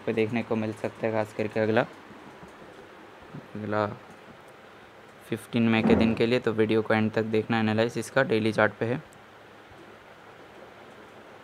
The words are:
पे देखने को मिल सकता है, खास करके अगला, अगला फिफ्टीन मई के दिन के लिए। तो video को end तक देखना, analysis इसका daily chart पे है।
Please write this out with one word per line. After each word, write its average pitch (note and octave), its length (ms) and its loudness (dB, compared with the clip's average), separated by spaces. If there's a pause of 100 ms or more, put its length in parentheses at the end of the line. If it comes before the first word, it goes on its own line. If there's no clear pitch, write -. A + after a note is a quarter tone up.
पे A#2 80 -2
देखने A2+ 300 0
को A2+ 120 -4
मिल A2 180 -2
सकता A2 340 -6
है, A2 60 -2
खास G#2+ 200 -2
करके G#2+ 260 -4
अगला, A2 220 2 (1700)
अगला G#2 300 -2 (1400)
फिफ्टीन A2+ 400 0
मई A2 140 4
के A2+ 120 6
दिन A2+ 200 4
के A#2+ 100 2
लिए। A#2+ 140 4
तो A#2 140 -2
video A2 280 2
को A2 120 0
end G#2+ 180 2
तक A2 160 0
देखना, A2 320 0
analysis A2+ 400 0
इसका C3+ 260 0
daily A2 280 0
chart G#2+ 200 4
पे A#2 120 -4
है। C3 160 -2 (2500)